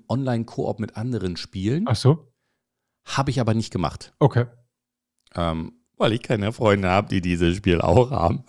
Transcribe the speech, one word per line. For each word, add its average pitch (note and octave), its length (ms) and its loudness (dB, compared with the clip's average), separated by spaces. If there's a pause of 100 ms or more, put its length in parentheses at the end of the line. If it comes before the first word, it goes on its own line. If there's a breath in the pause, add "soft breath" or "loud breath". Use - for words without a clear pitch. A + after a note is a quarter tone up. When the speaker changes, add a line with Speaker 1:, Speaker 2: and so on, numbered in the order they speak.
Speaker 1:
Online-Koop A#2 720 -4
mit G#2+ 180 -8
anderen G#2 400 -6
spielen. A2+ 500 -4
Speaker 2:
Ach B2 80 0
so. - 360 2 (760)
Speaker 1:
Hab C#3 240 -2
ich C3+ 120 -2
aber A2+ 140 0
nicht A2 160 -4
gemacht. - 480 -6
Speaker 2:
Okay. B2 260 4 (880)
Speaker 1:
Ähm, E2 380 -4 (240)
weil B2+ 160 0
ich A2 80 -4
keine G#2+ 320 -2
Freunde G2+ 360 2
hab, F#2+ 200 2
die G2 120 0
dieses F2 360 0
Spiel F2+ 240 2
auch A#2+ 300 4
haben. F2 380 0